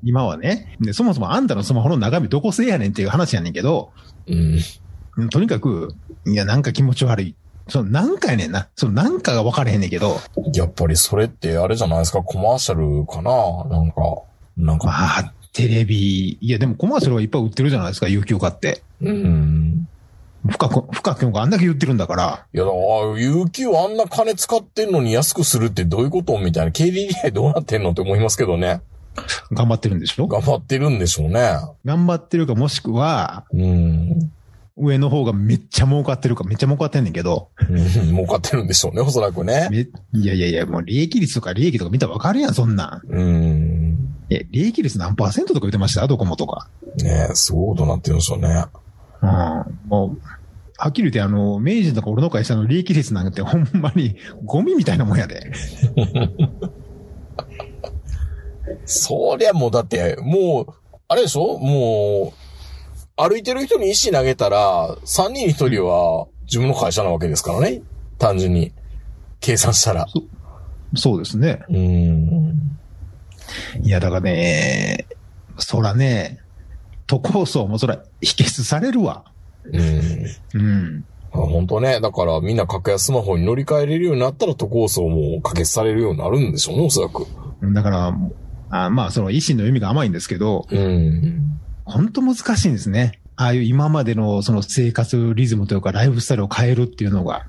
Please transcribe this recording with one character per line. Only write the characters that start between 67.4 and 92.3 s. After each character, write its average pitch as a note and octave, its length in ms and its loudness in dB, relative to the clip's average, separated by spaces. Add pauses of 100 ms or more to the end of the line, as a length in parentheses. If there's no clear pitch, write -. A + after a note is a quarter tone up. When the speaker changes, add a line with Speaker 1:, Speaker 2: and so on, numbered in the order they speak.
Speaker 2:
か F2 100 -4
ら F#2+ 80 0
ね。 G#3+ 220 0 (360)
単 G2+ 200 4
純 F#2 160 2
に。 E2+ 180 2 (680)
計 A#2 160 0
算 - 180 2
し - 100 4
た A2 80 2
ら。 E2 160 0
Speaker 1:
そ-、 - 140 -4 (720)
そ B2 200 4
う - 20 0
で - 60 -4
す G#2+ 120 -6
ね。 C3+ 320 2
Speaker 2:
う F3+ 40 0
ん。 F2+ 1080 2 (1040)
Speaker 1:
い - 80 4
や、 F#2 100 4
だ F2 80 0
か F2+ 80 -2
ら F#2 40 0
ね、 D#2 840 0 (520)
そ - 220 -2
ら G2+ 140 0
ね、 A#2+ 440 0 (680)
都 C3+ 140 0
構 F#3+ 240 0
想 A#2+ 220 -2
も G#2+ 120 -2
そ C3 80 0
ら - 160 -2 (180)
否 - 160 -2
決 - 280 2
さ D3+ 160 0
れ B3 120 0
る A#3+ 100 2
わ。 - 220 -4 (400)
Speaker 2:
う - 120 -6
ん。 E2+ 40 2 (720)
Speaker 1:
う A2 80 0
ん。 F#2 420 0 (280)
Speaker 2:
あ、 - 60 -4
本 D#2+ 280 0
当 G#2+ 140 0
ね。 B2+ 200 2
だ G#2+ 120 -2
か F#2 120 0
ら D#2+ 160 2
み G2 140 -2
ん - 20 2
な G2 100 0
格 F#2 240 -2
安 G2 160 0
ス C3+ 60 0
マ B2 100 2
ホ G2 140 0
に E2+ 80 2
乗 A2 100 2
り C#3 100 -2
換 D3+ 160 2
え D3 60 0
れ D#3 120 0
る F3 60 0
よ F3 80 2
う - 20 2
に B2+ 60 2
な B2+ 100 2
っ C3+ 40 -10
た G#3+ 120 0
ら D#3+ 80 0
都 A2 140 -4
構 A2+ 200 2
想 F2 200 0
も D#2+ 340 0
可 - 120 -2
決 E2+ 180 0
さ A2+ 100 0
れ A2 120 2
る A2+ 80 2
よ G#2+ 80 2
う - 20 0
に D2+ 60 -2
な - 120 -2
る B2+ 80 2
ん C3+ 140 2
で - 60 -4
し - 100 0
ょ E2 60 -4
う - 20 2
ね、 D#3+ 100 4
お C#3+ 40 2
そ F#2+ 120 2
ら F2 60 0
く。 - 180 -6 (480)
Speaker 1:
だ G#2 80 4
か G2+ 80 2
ら、 F2+ 260 0 (540)
あ、 F#2 200 0
ま A2+ 160 0
あ、 F2 40 -6
そ A#2 120 0
の F#2+ 80 -2
維 B2 100 2
新 D3 160 0
の G#2 100 2
意 B2 60 4
味 C3 80 2
が G2+ 100 -2
甘 C#3 140 2
い G#2+ 60 0
ん - 20 0
で E2 80 -4
す - 80 -12
け F#2 100 -4
ど、 G#2 320 0
Speaker 2:
う G2 80 0
ん。 F#2+ 800 0 (240)
Speaker 1:
本 F3 260 0
当 C4+ 120 -2
難 B3+ 140 2